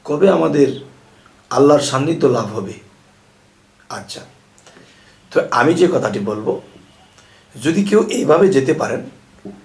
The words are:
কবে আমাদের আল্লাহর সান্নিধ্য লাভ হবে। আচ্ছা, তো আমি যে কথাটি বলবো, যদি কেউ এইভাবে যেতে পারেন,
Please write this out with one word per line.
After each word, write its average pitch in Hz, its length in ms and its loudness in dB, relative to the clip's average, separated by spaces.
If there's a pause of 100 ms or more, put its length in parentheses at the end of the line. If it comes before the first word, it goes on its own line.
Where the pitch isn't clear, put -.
কবে 151 260 2
আমাদের 151 580 0 (600)
আল্লাহর 143 300 4
সান্নিধ্য 143 480 -2
লাভ 107 280 -2
হবে। 98 180 -8 (1160)
আচ্ছা, - 300 -14 (1120)
তো - 100 0 (100)
আমি 147 220 2
যে 175 200 4
কথাটি 107 260 -2
বলবো, 104 420 -6 (1000)
যদি 165 200 0
কেউ 214 240 2
এইভাবে 165 400 2
যেতে 135 260 2
পারেন, 127 280 -4 (640)